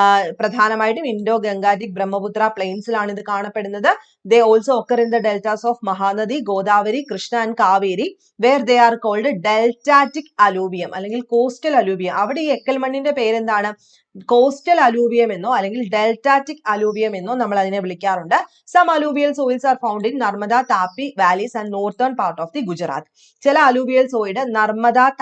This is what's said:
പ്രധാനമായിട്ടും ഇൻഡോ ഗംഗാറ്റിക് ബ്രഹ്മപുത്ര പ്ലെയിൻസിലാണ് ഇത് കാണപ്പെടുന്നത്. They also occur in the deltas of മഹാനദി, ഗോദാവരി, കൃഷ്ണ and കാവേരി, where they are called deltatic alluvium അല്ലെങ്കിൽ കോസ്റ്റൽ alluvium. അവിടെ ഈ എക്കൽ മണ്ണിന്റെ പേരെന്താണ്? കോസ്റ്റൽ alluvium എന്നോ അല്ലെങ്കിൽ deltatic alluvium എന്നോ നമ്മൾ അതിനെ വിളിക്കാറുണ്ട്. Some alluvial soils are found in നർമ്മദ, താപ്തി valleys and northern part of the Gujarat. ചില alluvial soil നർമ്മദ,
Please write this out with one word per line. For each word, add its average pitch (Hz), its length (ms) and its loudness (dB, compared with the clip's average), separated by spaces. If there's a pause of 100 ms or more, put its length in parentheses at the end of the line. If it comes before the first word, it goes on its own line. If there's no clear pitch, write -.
(400)
പ്രധാനമായിട്ടും 220 680 0
ഇൻഡോ 220 300 -2
ഗംഗാറ്റിക് 202 600 -2
ബ്രഹ്മപുത്ര 196 600 -2
പ്ലെയിൻസിലാണ് 208 560 -4
ഇത് 196 160 -10
കാണപ്പെടുന്നത്. 202 600 -6 (400)
They 233 180 6
also 220 300 4
occur 240 260 -2
in 233 100 -6
the 233 120 2
deltas 208 340 -4 (100)
of 240 140 -2
മഹാനദി, 196 560 -2
ഗോദാവരി, 208 720 0
കൃഷ്ണ 226 320 -4
and 226 160 -4
കാവേരി, 196 560 0 (260)
where 262 280 4
they 247 160 4
are 233 180 4
called 220 240 0 (200)
deltatic 277 800 2 (200)
alluvium 185 500 -2
അല്ലെങ്കിൽ 208 240 -6
കോസ്റ്റൽ 247 600 0
alluvium. 185 420 0
അവിടെ 269 180 -4
ഈ 311 160 -2
എക്കൽ 269 200 -2
മണ്ണിന്റെ 269 340 -4
പേരെന്താണ്? 220 600 0 (640)
കോസ്റ്റൽ 277 540 4
alluvium 233 460 0
എന്നോ 185 240 -6
അല്ലെങ്കിൽ 208 260 -4 (140)
deltatic 269 640 0 (160)
alluvium 214 420 -2
എന്നോ 185 180 -6
നമ്മൾ 208 240 -2
അതിനെ 196 260 -2
വിളിക്കാറുണ്ട്. 185 500 -4 (400)
Some 349 220 4
alluvial 294 440 0
soils 254 300 -2
are 254 160 2
found 208 220 -4
in 277 100 -6
നർമ്മദ, 208 360 -2 (160)
താപ്തി 185 520 -2
valleys 190 380 0
and 214 160 -8
northern 208 360 -2 (100)
part 170 220 -4
of 165 120 -12
the 294 120 -4
Gujarat. 160 360 -6 (400)
ചില 277 120 4 (140)
alluvial 254 360 2 (100)
soil 208 220 -2 (200)
നർമ്മദ, 220 400 2 (240)